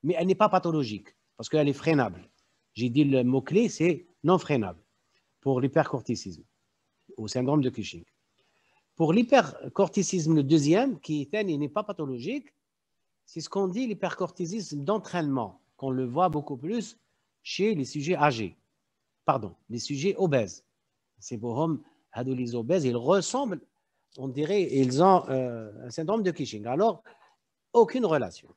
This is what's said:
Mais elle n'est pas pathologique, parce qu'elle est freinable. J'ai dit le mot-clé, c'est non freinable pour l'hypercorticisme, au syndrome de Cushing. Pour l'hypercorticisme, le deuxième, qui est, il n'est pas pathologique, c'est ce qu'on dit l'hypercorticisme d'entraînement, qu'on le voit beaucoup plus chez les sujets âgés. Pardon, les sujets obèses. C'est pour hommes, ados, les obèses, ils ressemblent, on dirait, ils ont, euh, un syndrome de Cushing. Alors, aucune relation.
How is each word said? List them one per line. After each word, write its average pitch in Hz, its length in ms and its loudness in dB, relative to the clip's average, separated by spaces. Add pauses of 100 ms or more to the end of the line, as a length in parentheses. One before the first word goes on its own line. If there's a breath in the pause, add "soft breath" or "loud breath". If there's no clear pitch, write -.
Mais 170 120 0
elle 180 120 0
n'est 190 80 4
pas 214 120 4
pathologique, 156 600 0 (280)
parce 113 120 -12
qu'elle 151 200 2
est 143 40 0
freinable. 131 580 0 (440)
J'ai 120 140 -2
dit 135 140 2
le 135 220 4
mot-clé, 143 440 2
c'est 165 380 0 (160)
non 175 160 4
freinable 101 420 -2 (600)
pour 131 200 0
l'hypercorticisme, 123 840 -2 (720)
au 110 100 -10
syndrome 131 360 0
de 127 80 0
Cushing. 92 340 -10 (920)
Pour 160 180 2
l'hypercorticisme, 185 1200 2
le 143 80 4
deuxième, 165 560 4
qui 151 220 -6
est, 208 200 -4
il 170 160 -2
n'est 143 100 -2
pas 208 140 -4
pathologique, 170 720 -8 (720)
c'est - 140 -12
ce - 80 -12
qu'on 196 180 -2
dit 226 220 -4
l'hypercorticisme 175 960 -6
d'entraînement, 147 760 -2 (160)
qu'on 135 140 -6
le 127 140 -2
voit 151 240 0
beaucoup 147 280 -4
plus 185 400 -6 (460)
chez 208 320 0
les 139 120 -2
sujets 151 300 -2
âgés. 120 420 0 (680)
Pardon, 107 300 0 (160)
les 117 80 -6
sujets 147 400 -2
obèses. 139 440 0 (560)
C'est - 200 -12
pour 117 180 -6
hommes, 156 260 -2 (300 soft breath)
ados, 127 240 -6
les 120 180 -6
obèses, 139 300 -2
ils 123 120 0
ressemblent, 190 680 0 (560)
on 135 100 -8
dirait, 151 420 -2
ils 135 320 4
ont, 185 280 6
euh, 120 420 -4 (140)
un 120 40 -12
syndrome 180 320 -2
de 185 100 0
Cushing. 110 340 -8
Alors, 170 360 0 (680 soft breath)
aucune 240 320 4
relation. 131 520 -2